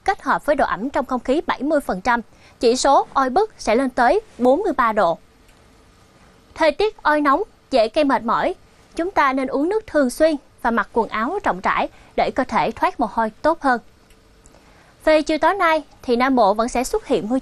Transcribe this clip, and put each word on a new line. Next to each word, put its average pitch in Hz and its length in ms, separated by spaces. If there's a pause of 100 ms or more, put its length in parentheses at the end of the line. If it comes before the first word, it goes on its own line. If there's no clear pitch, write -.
kết 392 180
hợp 214 240
với 294 100
độ 269 100
ẩm 208 240
trong 277 160
không 254 140
khí 269 280
bảy - 160
mươi 294 160
phần 202 220
trăm, 240 200 (380)
chỉ 240 160
số 285 380
oi 269 160
bức 392 280
sẽ 220 180
lên 262 140
tới 269 320 (160)
bốn 254 220
mươi 392 140
ba 233 180
độ. 185 260 (1400)
Thời 320 160
tiết 403 320
oi 302 180
nóng 294 220 (280)
dễ 226 220
gây 311 100
mệt 269 200
mỏi, 214 320 (400)
chúng 339 160
ta 285 220
nên 269 140
uống 277 220
nước 440 180
thường 285 220
xuyên 311 260 (260)
và 240 100
mặc 226 220
quần 220 160
áo 269 340
rộng 185 180
rãi 202 280 (260)
để 190 160
cơ - 120
thể 196 280
thoát - 280
mồ 240 120
hôi 220 200 (100)
tốt 320 200
hơn. 254 180 (1200)
Về 311 180
chiều 311 160
tối 320 160
nay 320 300 (180)
thì 247 140
Nam 262 200
Bộ 208 180
vẫn 226 160
sẽ 247 140
xuất 427 240
hiện 202 220
mưa 254 120